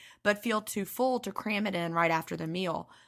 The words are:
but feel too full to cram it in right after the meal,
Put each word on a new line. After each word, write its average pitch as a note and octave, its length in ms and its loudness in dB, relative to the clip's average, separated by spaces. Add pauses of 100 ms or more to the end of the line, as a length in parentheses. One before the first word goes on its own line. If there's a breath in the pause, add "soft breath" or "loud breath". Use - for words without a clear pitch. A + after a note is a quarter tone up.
(220 loud breath)
but G#3 200 2
feel G#3+ 180 2
too G#3+ 240 -4
full B3+ 360 0
to G3 120 -6
cram G#3+ 340 -2
it F#3+ 80 -2
in E3+ 200 0
right E3+ 160 6
after D#3+ 260 0
the D#3+ 100 -4
meal, E3+ 440 -2 (180 soft breath)